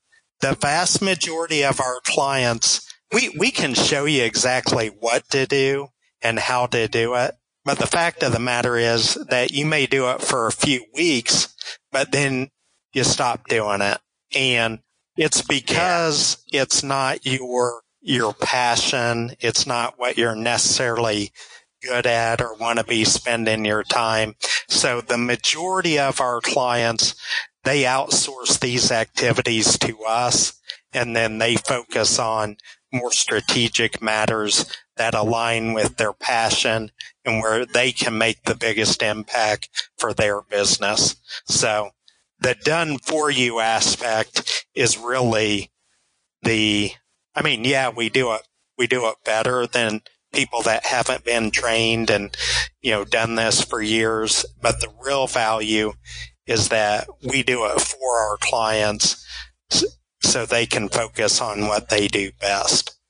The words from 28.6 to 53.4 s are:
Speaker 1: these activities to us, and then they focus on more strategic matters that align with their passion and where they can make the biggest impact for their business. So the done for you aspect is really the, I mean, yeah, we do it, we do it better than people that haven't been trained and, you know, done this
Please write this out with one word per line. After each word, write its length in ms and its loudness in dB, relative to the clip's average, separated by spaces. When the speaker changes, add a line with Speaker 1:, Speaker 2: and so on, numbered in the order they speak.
Speaker 1:
these 300 0
activities 880 2
to 260 -4
us, 500 0
and 220 -2
then 240 0
they 180 2
focus 640 0
on 380 -2
more 200 -2
strategic 880 0
matters 640 0
that 180 0
align 600 0
with 240 -2
their 160 0
passion 760 0
and 180 0
where 240 0
they 260 2
can 260 -2
make 260 0
the 120 0
biggest 460 0
impact 640 -2
for 160 0
their 280 0
business. 720 0
So 440 0
the 140 2
done 340 0
for 320 0
you 300 0
aspect 1040 0
is 240 2
really 720 0
the, 480 2
I 80 -2
mean, 220 0
yeah, 260 2
we 180 -2
do 240 2
it, 100 -4
we 100 0
do 220 2
it 160 -2
better 420 0
than 340 0
people 300 -2
that 240 2
haven't 380 0
been 260 0
trained 600 2
and, 260 0
you 120 0
know, 120 0
done 300 0
this 280 0